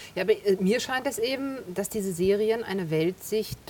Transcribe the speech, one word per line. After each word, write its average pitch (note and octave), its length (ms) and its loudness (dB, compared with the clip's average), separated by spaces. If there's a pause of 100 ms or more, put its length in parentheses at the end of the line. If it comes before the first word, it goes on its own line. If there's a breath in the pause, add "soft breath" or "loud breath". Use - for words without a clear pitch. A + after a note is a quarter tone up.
(140 loud breath)
Ja, F#3 80 -2
aber, G3 100 4
äh, G3+ 280 2
mir G3+ 200 4
scheint B3+ 260 -2
es B3+ 120 -4
eben, C4 400 -2 (160)
dass F#3+ 160 -4
diese G3 220 -2
Serien G#3 520 2
eine F#3+ 260 -2
Weltsicht, F#3 680 -2 (120)